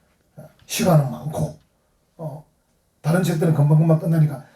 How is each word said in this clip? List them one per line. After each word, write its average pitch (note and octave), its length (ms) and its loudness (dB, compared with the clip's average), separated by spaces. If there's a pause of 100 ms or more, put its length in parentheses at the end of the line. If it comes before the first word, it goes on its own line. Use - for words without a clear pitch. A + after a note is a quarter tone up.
(380)
어, - 60 -20 (220)
시간은 D#3 460 2
많고, - 460 -8 (600)
어, D#3 280 -14 (560)
다른 E3+ 220 0
책들은 E3 300 0
금방금방 D#3 460 2
끝나니까 D#3 460 0 (100)